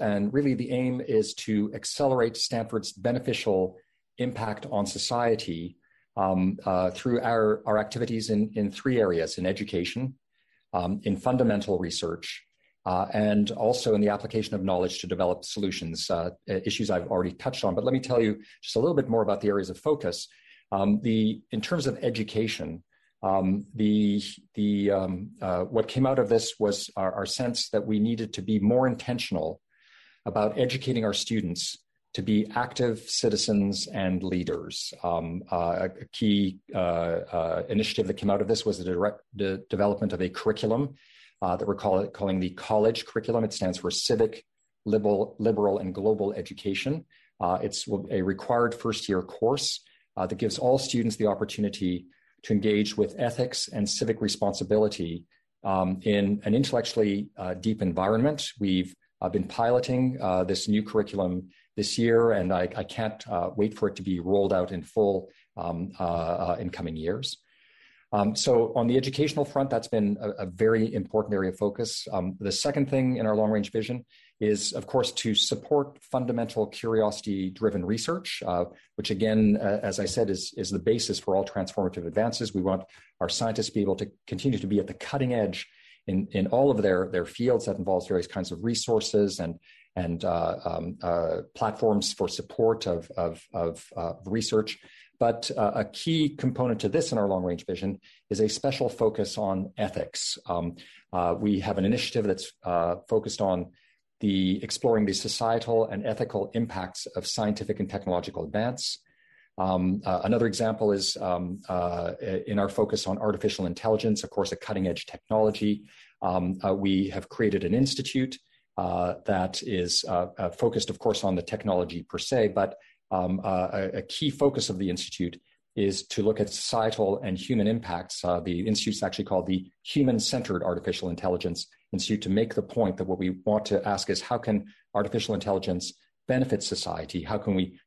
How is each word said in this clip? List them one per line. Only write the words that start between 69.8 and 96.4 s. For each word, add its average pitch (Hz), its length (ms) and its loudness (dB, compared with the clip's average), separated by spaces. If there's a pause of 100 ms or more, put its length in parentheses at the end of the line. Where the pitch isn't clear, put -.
been 104 340 2
a, 107 100 -4
a 101 160 -6
very 110 460 4
important 104 400 0
area 95 180 2
of - 80 -8
focus. 107 520 -2
Um, 92 300 -2
the 98 100 -2
second 139 400 0
thing 127 280 2
in 110 80 2
our 107 100 4
long-range 107 340 2
vision 120 340 -2 (360)
is, 107 320 2
of - 140 -6
course, 123 260 2
to 110 220 -2
support 139 640 0 (120)
fundamental 117 560 0
curiosity-driven 104 1200 0
research, 117 600 -2
uh, 90 200 0 (320)
which 101 140 -4
again, 107 500 4
uh, 104 220 2
as 101 180 -2
I 98 60 0
said, 107 220 2
is, 95 280 -4
is 92 140 -4
the 95 100 0
basis 110 400 2
for 95 160 2
all 98 80 2
transformative 92 600 -2
advances. 107 480 0
We 95 100 0
want 95 200 0 (380)
our 85 80 0
scientists 113 380 -2
to - 80 -10
be 107 80 2
able 95 140 2
to - 140 -6 (160)
continue 123 320 0
to - 80 -4
be 101 140 4
at 92 80 -2
the - 60 -12
cutting 131 380 -2
edge 101 360 0 (400)
in, 95 240 0
in 98 160 2
all 135 240 4
of 107 100 0
their, 92 300 4
their 90 140 0
fields. 120 400 0
That 101 100 -2
involves 92 320 0
various 90 180 0
kinds 90 240 -6
of 87 140 -6
resources 107 720 2
and, 85 160 -4 (400)
and, 85 300 -2
uh, 85 400 0
um, 85 360 -6
uh, 85 420 0 (120)
platforms 107 580 0
for 95 140 -2
support - 600 0
of, 82 280 -2
of, 85 240 -2 (140)
of, 85 320 -4 (100)
uh, 85 180 -4 (100)
research. 110 540 0 (400)
But, 117 360 0
uh, 104 200 2
a 107 100 0
key 160 460 0
component 123 500 0